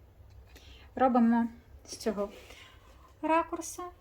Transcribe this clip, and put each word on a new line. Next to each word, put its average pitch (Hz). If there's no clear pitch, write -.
Робимо 233
з -
цього 202
ракурсу. 330